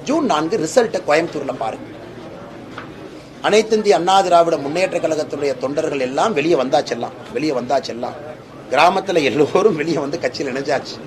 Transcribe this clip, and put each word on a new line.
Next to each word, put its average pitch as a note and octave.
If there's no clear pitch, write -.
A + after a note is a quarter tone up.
ஜூன் D4
நான்கு D#3+
ரிசல்ட்டை F3+
கோயம்புத்தூர்ல D3
பாருங்க. A2
அனைத்து G#3+
இந்திய G3+
அண்ணா F#3
திராவிட E3+
முன்னேற்ற F3
கழகத்துடைய D3
தொண்டர்கள் D3
எல்லாம் D3
வெளியே D#3
வந்தாச்செல்லாம், B2+
வெளியே D3
வந்தாச்செல்லாம். B2
கிராமத்துல F3
எல்லோரும் D3+
வெளியே D3+
வந்து C#3
கட்சியில் C3+
இணைஞ்சாச்சு. C3+